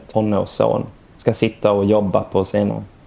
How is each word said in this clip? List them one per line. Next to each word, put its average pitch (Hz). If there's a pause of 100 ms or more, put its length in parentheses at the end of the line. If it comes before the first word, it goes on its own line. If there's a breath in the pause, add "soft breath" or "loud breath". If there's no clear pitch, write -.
tonårsson, 110 (320)
ska 117
sitta 110
och 101
jobba 101
på 95
sina 104 (240)